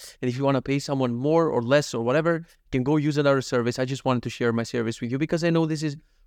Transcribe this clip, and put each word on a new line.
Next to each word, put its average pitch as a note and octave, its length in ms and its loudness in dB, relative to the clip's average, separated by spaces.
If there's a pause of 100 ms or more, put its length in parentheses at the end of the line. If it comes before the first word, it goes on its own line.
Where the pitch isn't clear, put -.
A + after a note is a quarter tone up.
(200)
and B2+ 80 -2
if A#2+ 80 -2
you C3+ 80 -2
wanna C#3 160 2
pay C#3 180 -2
someone C3+ 360 -2
more D#3 340 2
or B2 140 0
less C#3 320 2
or A#2 100 -2
whatever, D#3 320 2
you - 340 -16
can B2+ 140 0
go D3+ 140 2
use D3 180 0
another C#3+ 240 4
service. B2 380 -2
I C3 80 0
just C3+ 180 -6
wanted B2+ 200 0
to A#2+ 60 -8
share A#2+ 220 0
my A#2 100 0
service A#2 380 -4
with A#2 100 -6
you C3 60 -2
because D#3 260 -2
I E3+ 60 0
know E3 160 2
this D#3 180 -4
is D3 140 -4 (300)